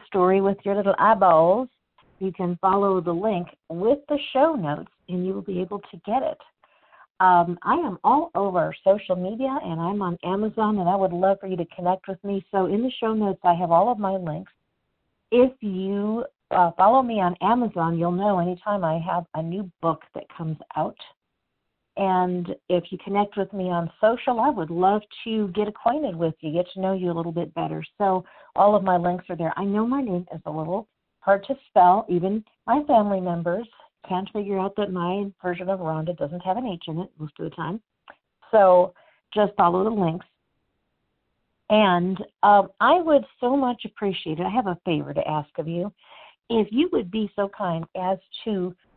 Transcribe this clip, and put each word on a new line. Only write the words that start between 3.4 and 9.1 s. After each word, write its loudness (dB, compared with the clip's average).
with 0
the -2
show 2
notes, -6
and -4
you -4
will -8
be -6
able -8
to -20
get -2
it. -6
Um, 4
I 0
am -4
all 2
over -2
social 2